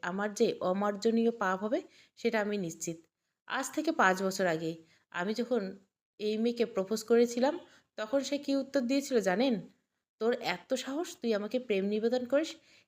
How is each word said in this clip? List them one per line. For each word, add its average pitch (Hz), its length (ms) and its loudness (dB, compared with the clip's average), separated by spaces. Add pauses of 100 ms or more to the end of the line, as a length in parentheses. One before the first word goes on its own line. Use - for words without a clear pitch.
আমার 202 320 -4
যে 196 260 2
অমার্জনীয় 208 720 2
পাপ 196 320 -2
হবে, 233 180 0 (340)
সেটা 226 240 -2
আমি 208 180 -2
নিশ্চিত। 165 400 -6 (500)
আজ 269 240 -4
থেকে 311 200 0
পাঁচ 190 320 4
বছর 190 240 0
আগে 165 360 -2 (260)
আমি 185 240 -4
যখন 214 440 -2 (420)
এই 214 180 -2
মেয়েকে 233 280 0
প্রপোজ 196 380 -4
করেছিলাম, 240 560 4 (360)
তখন 220 240 -2
সে 277 180 -2
কী 277 180 -2
উত্তর 269 260 0
দিয়েছিল 262 380 0
জানেন? 196 420 2 (580)
"তোর 233 140 2
এত - 400 -4
সাহস, 277 480 -4
তুই 233 120 2
আমাকে 214 260 -2
প্রেম 202 260 0
নিবেদন 226 400 0
করিস? 294 300 0 (320)